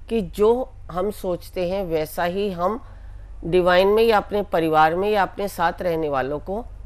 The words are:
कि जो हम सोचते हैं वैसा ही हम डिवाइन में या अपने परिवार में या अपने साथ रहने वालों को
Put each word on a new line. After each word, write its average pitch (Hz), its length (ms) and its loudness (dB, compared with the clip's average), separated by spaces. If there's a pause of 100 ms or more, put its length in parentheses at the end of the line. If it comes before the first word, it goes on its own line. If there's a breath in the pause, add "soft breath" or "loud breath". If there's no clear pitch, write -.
कि 226 120 0
जो 220 520 2 (180)
हम 185 200 -2
सोचते 180 600 -4
हैं 196 140 -2
वैसा 160 400 -2
ही 196 260 -2
हम 185 320 -2 (640 soft breath)
डिवाइन 180 440 6
में 220 140 6
या 226 140 4
अपने 202 260 0
परिवार 160 520 4
में 196 160 0
या 208 120 2
अपने 196 260 -4
साथ 175 320 -2
रहने 160 280 -2
वालों 139 300 -2
को 202 260 -8 (220)